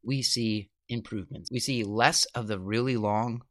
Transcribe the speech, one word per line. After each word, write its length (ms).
we 160
see 480
improvements. 600
We 80
see 240
less 440
of 200
the 140
really 360
long 540